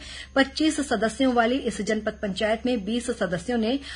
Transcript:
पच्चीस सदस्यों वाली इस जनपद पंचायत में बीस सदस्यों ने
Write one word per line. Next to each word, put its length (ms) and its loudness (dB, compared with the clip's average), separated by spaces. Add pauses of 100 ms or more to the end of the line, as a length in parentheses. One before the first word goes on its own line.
(360)
पच्चीस 440 2
सदस्यों 540 2
वाली 240 4
इस 240 -2
जनपद 400 -2
पंचायत 440 -2
में 200 0
बीस 260 -2
सदस्यों 460 -2
ने 220 0 (160)